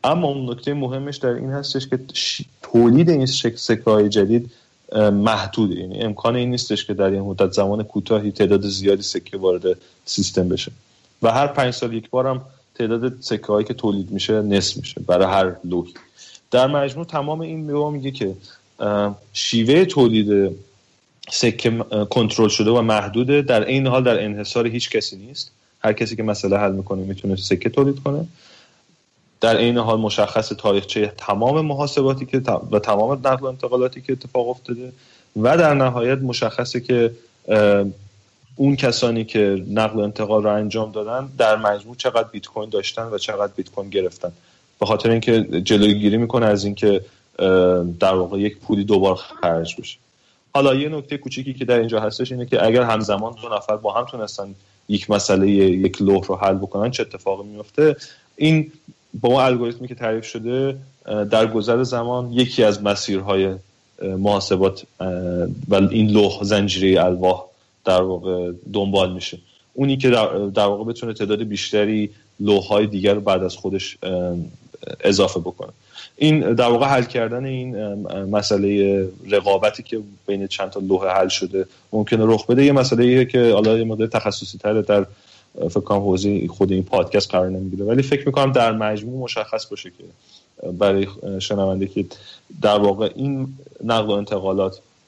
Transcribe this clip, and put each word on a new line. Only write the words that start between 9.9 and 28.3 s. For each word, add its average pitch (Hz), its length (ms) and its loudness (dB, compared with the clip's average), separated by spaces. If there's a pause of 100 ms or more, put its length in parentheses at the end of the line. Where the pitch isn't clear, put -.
سیستم 90 440 -2
بشه - 240 -4 (500)
و 113 100 4
هر 135 140 2
پنج 135 280 -2
سال 117 180 -6
یک 113 180 -8
بار 127 160 0
هم 131 180 -4 (300)
تعداد 117 460 -2
سکه - 260 -6
هایی 104 200 0
که 117 80 -6
تولید 101 360 -2
می‌شه 107 320 -2
نصف 101 340 0
می‌شه - 300 -12
برای 92 200 4
هر 95 260 2 (120)
لوحی. 87 280 -4 (580)
در 127 160 4
مجموع 143 400 -2
تمام 151 340 -4
این 160 260 -8
به 143 60 -6
ما 147 180 0
میگه 139 200 -6
که، 101 240 -6 (460)
اه، 104 380 -2 (140)
شیوهٔ 123 520 2
تولید 104 720 2 (720)
سکه 117 400 0
م-، 113 200 -2
اه، 104 140 0
کنترل 110 440 2
شده 107 220 2
و 120 100 4
محدوده، 113 640 2
در 123 220 2
عین 135 220 0
حال 127 180 2
در 110 200 2
انحصار 104 420 -4
هیچ 117 240 -4
کسی 104 260 -4
نیست. 117 340 -14 (300)
هر 110 120 0
کسی 110 240 -4
که 110 60 -6
مسئله 101 340 0
حل 101 160 0
می‌کنه 95 300 -6
می‌تونه 95 340 -4
سکه - 340 -2
تولید 139 320 0
کنه. 143 240 -4 (1120)